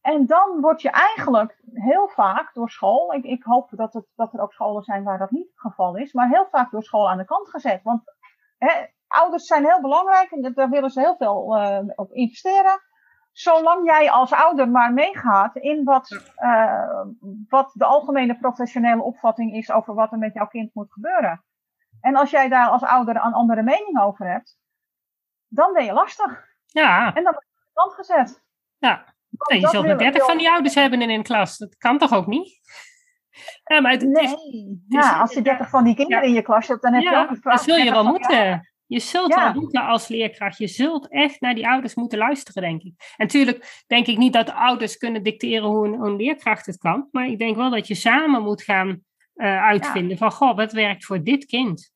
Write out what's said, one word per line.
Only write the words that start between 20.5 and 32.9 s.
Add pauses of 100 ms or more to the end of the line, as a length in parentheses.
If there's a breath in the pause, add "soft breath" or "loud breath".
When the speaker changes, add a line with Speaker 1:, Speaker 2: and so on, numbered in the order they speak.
Speaker 1:
moet
gebeuren. (580)
En
als
jij
daar
als
ouder
een
andere
mening
over
hebt, (920)
dan
ben
je
lastig. (200)
Speaker 2:
Ja.
Speaker 1:
En
dan
word
je
aan
de
kant
gezet. (340)
Speaker 2:
Ja. (340)
Speaker 1:
Want
Speaker 2:
Nee,
je
Speaker 1:
dat
Speaker 2:
zult
met
Speaker 1:
willen
Speaker 2:
dertig
van
die
Speaker 1:
veel
Speaker 2:
ouders
hebben
in
een
klas.
Dat
kan
toch
ook
niet? (1040 loud breath)